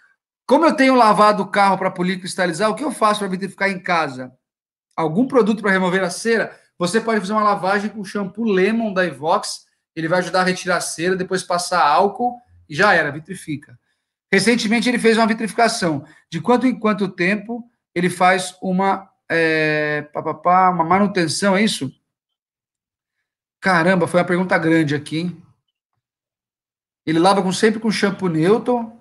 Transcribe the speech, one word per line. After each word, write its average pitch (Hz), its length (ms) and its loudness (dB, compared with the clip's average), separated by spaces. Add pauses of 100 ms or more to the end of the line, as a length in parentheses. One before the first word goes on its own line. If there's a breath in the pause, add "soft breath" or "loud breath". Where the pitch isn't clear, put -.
(460 soft breath)
Como 294 180 4
eu 285 100 4
tenho 262 200 4
lavado 214 480 4
o 185 40 -6
carro 196 300 2
pra 185 140 -2
polir 180 260 -4
e 185 40 -10
cristalizar, 180 500 -2
o - 40 -2
que 277 100 -8
eu 277 80 -4
faço 208 280 0
pra 196 80 -4
vitrificar 190 400 -4
em 185 120 -6
casa? 139 520 -4 (640)
Algum 160 300 0
produto 226 340 2
pra 202 120 0
remover 185 320 0
a 175 60 -2
cera? 220 460 -4 (220 loud breath)
Você 180 220 -2
pode 220 200 -2
fazer 185 120 -6
uma 214 100 0
lavagem 202 480 0
com 214 140 -12
shampoo 202 400 -8
Lemon 214 480 0
da 180 120 0
Evox, 160 600 -4 (280)
ele 160 140 -4
vai 180 120 0
ajudar 175 220 0
a - 20 2
retirar 180 320 -2
a 156 40 -2
cera, 185 360 -4
depois 180 260 -4
passar 175 420 0
álcool 202 520 2 (320)
e 151 60 -14
já 190 200 4
era, 151 160 0
vitrifica. 156 680 -12 (540)
Recentemente 220 560 2
ele 240 100 0
fez 226 180 4
uma 226 100 4
vitrificação. 220 800 -2 (260 soft breath)
De 165 100 -6
quanto 240 260 2
em 247 120 0
quanto 202 300 -2
tempo 202 600 -4 (240)
ele 175 160 0
faz 185 540 0
uma, 190 460 -2 (200)
é, 156 720 0 (100)
pá, 151 100 -8
pá, 151 120 -6
pá, 180 360 4
uma 175 140 0
manutenção, 185 720 0
é 202 60 2
isso? 143 300 -2 (1700)
Caramba, 180 460 2
foi 175 140 2
uma 175 60 2
pergunta 180 300 0
grande 160 380 2
aqui, 151 240 -6
hein? 170 240 -8 (1600)
Ele 160 140 0
lava 190 240 4
com, 185 100 -2
sempre 220 280 0
com 226 100 -2
shampoo 190 380 -2
neutro, 226 720 0